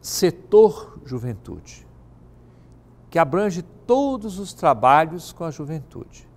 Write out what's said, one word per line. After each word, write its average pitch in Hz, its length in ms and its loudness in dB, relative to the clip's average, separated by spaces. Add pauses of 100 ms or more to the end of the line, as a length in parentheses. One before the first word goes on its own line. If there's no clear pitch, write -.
setor - 1040 2
juventude, 117 800 -12 (1200)
que - 100 -2
abrange 175 440 0
todos 240 760 -2
os 196 140 -12
trabalhos 156 800 2
com - 120 -12
a 165 60 -6
juventude. 147 880 -14